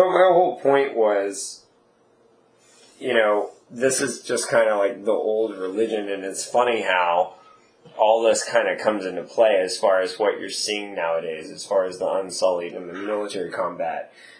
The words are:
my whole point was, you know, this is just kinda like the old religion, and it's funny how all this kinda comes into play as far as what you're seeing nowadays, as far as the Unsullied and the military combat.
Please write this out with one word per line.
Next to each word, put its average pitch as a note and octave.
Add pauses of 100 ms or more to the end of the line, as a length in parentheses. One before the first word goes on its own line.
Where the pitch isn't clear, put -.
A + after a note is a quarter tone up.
my F3+
whole F3
point C#3
was, G2+ (1300)
you B2+
know, G#2+ (180)
this C3
is C3
just -
kinda A2
like G2
the A2
old G#2+
religion, G2+
and F#2+
it's F#2+
funny A#2+
how F2+ (640)
all A2+
this G#2+
kinda G2+
comes G#2
into F2+
play G#2+
as F#2
far F#2+
as F2+
what G2+
you're G2
seeing G2+
nowadays, E2+
as E2+
far F#2+
as F2+
the F2+
Unsullied F2+
and F2+
the F2
military G2+
combat. E2+ (280)